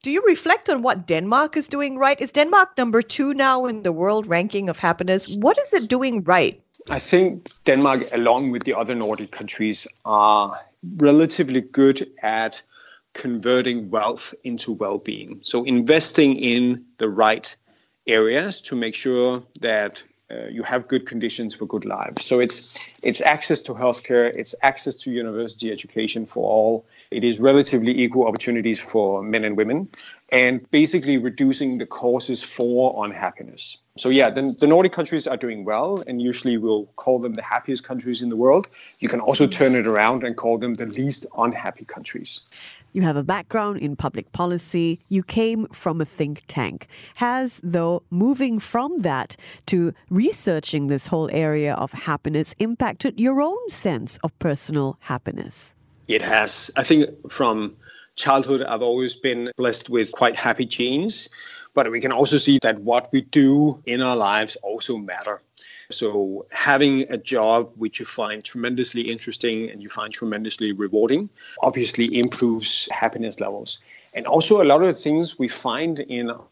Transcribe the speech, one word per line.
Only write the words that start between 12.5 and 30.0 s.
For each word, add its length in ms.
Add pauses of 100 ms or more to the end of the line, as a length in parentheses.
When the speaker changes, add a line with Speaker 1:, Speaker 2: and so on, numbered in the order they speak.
Speaker 2:
converting 760
wealth 520
into 300
well-being. 680
So 220
investing 720
in 500 (120)
the 100
right 460 (520)
areas 560
to 140
make 180
sure 500 (160)
that, 420 (280)
uh, 200
you 120
have 260
good 180
conditions 480
for 120
good 180
lives. 400
So 160
it's, 520 (100)
it's 180
access 420
to 120
healthcare, 600
it's 280
access 340
to 160
university 580
education 560
for 240
all. 360 (240)
It 120
is 160
relatively 640
equal 240
opportunities 540
for 420
men 220
and 120
women, 320 (420)